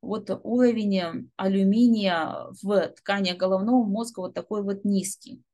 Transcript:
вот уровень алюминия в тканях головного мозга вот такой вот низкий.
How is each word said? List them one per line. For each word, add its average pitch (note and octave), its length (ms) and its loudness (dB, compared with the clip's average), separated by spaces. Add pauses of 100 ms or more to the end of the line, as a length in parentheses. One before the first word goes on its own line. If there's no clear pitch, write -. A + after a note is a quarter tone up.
вот G#3+ 280 -8 (140)
уровень G#3+ 920 0
алюминия G3 1080 2 (140)
в F#3+ 280 0
тканях F#3+ 480 -2
головного G3 480 2
мозга A3 340 -4
вот F3+ 140 -8
такой - 280 -6
вот G3 220 -4
низкий. - 580 -2 (120)